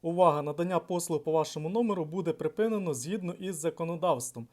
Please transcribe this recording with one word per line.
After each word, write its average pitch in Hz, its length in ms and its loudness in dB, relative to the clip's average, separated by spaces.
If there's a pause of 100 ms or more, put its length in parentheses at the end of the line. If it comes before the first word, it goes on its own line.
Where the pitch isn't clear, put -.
«Увага! 165 400 6
Надання 165 380 0
послуг 170 440 -2
по 156 80 -2
вашому 156 380 0
номеру 202 360 0
буде 160 280 -2
припинено 185 600 -2
згідно 175 400 -6
із 185 220 -8
законодавством». 160 960 -2